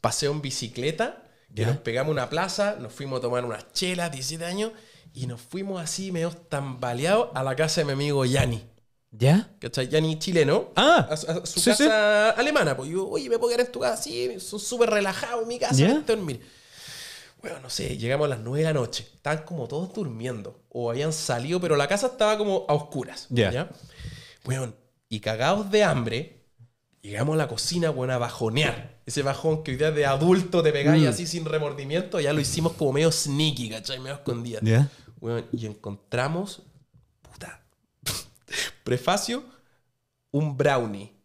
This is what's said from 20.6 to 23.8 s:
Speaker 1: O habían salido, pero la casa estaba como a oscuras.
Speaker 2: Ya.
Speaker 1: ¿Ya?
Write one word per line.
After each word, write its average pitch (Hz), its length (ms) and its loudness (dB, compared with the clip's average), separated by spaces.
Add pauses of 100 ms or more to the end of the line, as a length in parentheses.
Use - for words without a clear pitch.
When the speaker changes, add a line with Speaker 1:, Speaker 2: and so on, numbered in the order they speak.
Speaker 1:
O 120 180 -4
habían 143 240 -2
salido, 151 480 -2
pero 165 160 2
la 143 120 2
casa 202 180 0
estaba 214 320 2
como 202 300 0
a - 40 4
oscuras. - 560 -4
Speaker 2:
Ya. 113 240 4
Speaker 1:
¿Ya? 139 160 -4 (760)